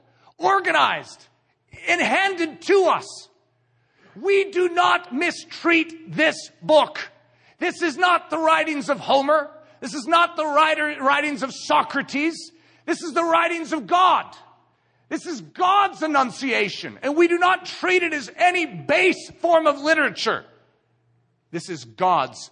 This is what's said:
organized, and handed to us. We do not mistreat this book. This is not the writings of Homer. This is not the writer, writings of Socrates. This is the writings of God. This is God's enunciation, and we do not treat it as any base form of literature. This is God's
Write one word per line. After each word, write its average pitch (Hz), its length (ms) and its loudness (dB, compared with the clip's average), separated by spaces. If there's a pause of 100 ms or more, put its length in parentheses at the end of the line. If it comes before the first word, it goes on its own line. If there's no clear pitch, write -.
(380)
organized, 320 920 0 (600)
and 339 140 0
handed 330 600 -2
to 381 220 4
us. - 440 -4 (840)
We 381 360 0
do 359 180 2
not 349 440 0
mistreat 320 1000 -2
this 302 340 0 (120)
book. 277 500 2 (480)
This 339 240 -4
is 302 140 -2
not 349 340 2
the 311 80 -4
writings 311 500 0
of 277 100 0
Homer. 285 520 0 (280)
This 233 140 -10
is 254 140 -10
not 339 280 2
the 311 100 -2
writer, 302 540 2
writings 285 440 0
of 262 100 -8
Socrates. 294 1000 -2 (340)
This 320 180 -4
is 320 100 -10
the 330 100 0
writings 330 500 0
of 285 120 -6
God. 339 500 2 (760)
This - 160 -6
is 302 160 -10
God's 370 600 0
enunciation, 226 1000 -2
and 285 140 -4
we 339 120 4
do 349 100 0
not 359 280 0
treat 359 380 0
it 320 100 -4
as 269 220 -8
any 359 300 2
base 285 680 0 (100)
form 330 260 4
of 285 120 0
literature. 269 680 0 (1080)
This 170 160 -10
is 160 160 -12
God's 131 680 -2